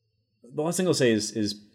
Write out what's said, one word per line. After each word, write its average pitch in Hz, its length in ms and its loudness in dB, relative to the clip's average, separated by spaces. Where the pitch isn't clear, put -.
The 143 180 -10
last 170 160 -4
thing 185 100 0
I'll 160 60 2
say 127 180 4
is, 107 200 0
is 107 300 -4